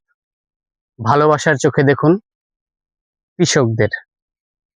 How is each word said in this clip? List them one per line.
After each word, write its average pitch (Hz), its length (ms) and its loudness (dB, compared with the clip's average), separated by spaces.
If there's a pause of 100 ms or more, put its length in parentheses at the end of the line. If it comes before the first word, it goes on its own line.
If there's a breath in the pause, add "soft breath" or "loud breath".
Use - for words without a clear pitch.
(1000)
ভালোবাসার 147 640 0
চোখে 147 280 0
দেখুন 156 220 2 (1300)
কৃষকদের। 113 540 0 (840)